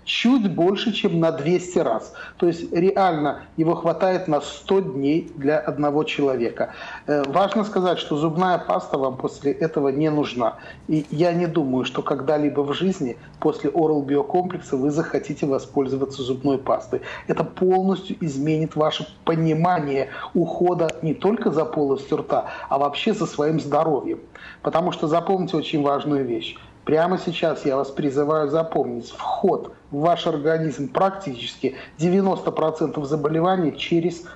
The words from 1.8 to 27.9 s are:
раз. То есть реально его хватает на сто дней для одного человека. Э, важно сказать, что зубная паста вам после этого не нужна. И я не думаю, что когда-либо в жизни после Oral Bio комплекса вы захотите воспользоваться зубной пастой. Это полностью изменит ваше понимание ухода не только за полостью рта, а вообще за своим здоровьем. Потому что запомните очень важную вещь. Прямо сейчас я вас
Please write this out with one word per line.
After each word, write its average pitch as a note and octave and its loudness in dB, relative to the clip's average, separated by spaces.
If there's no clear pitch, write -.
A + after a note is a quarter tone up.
раз. A2+ 0
То F3+ 2
есть E3+ -2
реально E3+ 2
его D#3+ 2
хватает E3+ 0
на D3 2
сто - 0
дней D3+ 0
для D3 2
одного D3 0
человека. B2+ 0
Э, C#3+ 2
важно G3 2
сказать, F#3 0
что - -4
зубная E3 2
паста F3+ -2
вам C3+ 0
после - -4
этого D3 0
не D3 2
нужна. A#2+ 0
И D3+ 0
я E3+ 2
не F3 0
думаю, C3+ 0
что - -4
когда-либо D3 0
в C#3+ -2
жизни D3 -2
после D3+ 0
Oral D#3 2
Bio C#3 2
комплекса F3+ -2
вы C#3 2
захотите D3 -2
воспользоваться C3+ -2
зубной C3 0
пастой. - -2
Это E3 -2
полностью F#3 0
изменит D#3 -2
ваше D3+ 0
понимание D#3+ 2
ухода E3+ 2
не D#3 0
только G#3+ 0
за D3+ 2
полостью C#3+ 0
рта, C#3 0
а C3+ 0
вообще C#3+ 0
за E3 -2
своим D3+ 0
здоровьем. C#3+ 0
Потому E3 0
что E3+ -4
запомните E3+ 0
очень D3+ 0
важную C#3 0
вещь. A#2 -4
Прямо E3+ 2
сейчас E3 -2
я C3+ 2
вас C#3 0